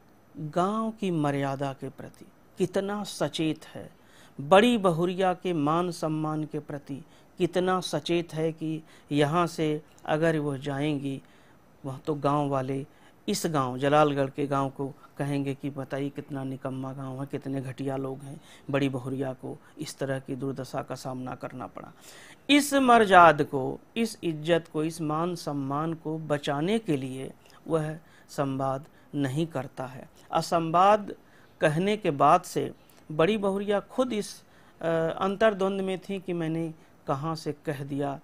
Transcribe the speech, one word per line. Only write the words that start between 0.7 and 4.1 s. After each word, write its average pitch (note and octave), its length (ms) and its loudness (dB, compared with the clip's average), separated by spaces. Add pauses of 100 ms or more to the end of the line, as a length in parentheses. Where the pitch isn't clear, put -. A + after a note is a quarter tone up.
की G#3 200 -2
मर्यादा C#3 640 0
के C3+ 160 -10
प्रति - 380 -16 (320)
कितना G3 460 -2
सचेत D#3 640 -4
है, - 240 -14 (500)